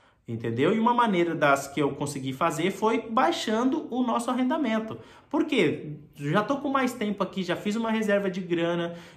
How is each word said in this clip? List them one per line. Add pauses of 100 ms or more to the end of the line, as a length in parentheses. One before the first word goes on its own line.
(260)
entendeu?
E
uma
maneira
das
que
eu
consegui
fazer
foi
baixando
o
nosso
arrendamento. (320)
Por
quê? (240)
Já
tô
com
mais
tempo
aqui,
já
fiz
uma
reserva
de
grana, (220)